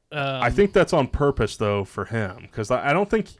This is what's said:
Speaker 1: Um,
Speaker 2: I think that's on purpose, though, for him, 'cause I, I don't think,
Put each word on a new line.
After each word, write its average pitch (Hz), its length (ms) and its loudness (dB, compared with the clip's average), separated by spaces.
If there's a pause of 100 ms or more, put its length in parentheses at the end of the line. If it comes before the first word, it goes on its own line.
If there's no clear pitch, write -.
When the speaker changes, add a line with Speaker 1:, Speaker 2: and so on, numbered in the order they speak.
(120)
Speaker 1:
Um, 139 320 -4
Speaker 2:
I 120 80 2
think 202 220 2
that's 175 200 4
on 139 140 2
purpose, - 500 0
though, 101 280 0
for 98 200 -8
him, 104 460 -6
'cause 110 180 -6
I, 123 200 0
I 143 40 2
don't 196 160 2
think, 220 200 0 (100)